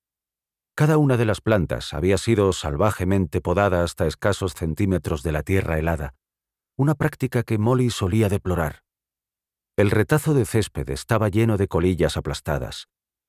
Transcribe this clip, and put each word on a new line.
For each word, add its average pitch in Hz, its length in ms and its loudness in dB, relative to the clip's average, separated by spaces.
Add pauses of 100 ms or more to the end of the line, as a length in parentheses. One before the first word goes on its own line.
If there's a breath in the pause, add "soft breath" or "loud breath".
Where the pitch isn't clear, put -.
(760)
Cada 156 240 4
una 139 180 4
de 117 100 2
las 104 140 0
plantas 80 540 -2
había 90 240 2
sido 101 340 2
salvajemente 90 880 0
podada 90 440 2
hasta 85 220 -4
escasos 95 480 -2
centímetros 85 680 -2
de 80 100 -2
la 76 100 -2
tierra 82 360 -2
helada, 78 360 -4 (600)
una 143 180 0
práctica 131 480 -2
que 110 160 -2
Molly 123 320 2
solía 104 380 0
deplorar. 87 540 -2 (920)
El 104 140 4
retazo 147 440 2
de 139 100 4
césped 71 460 -4
estaba 107 380 -2
lleno 110 280 2
de 95 120 0
colillas 85 480 0
aplastadas, 71 720 -6 (400)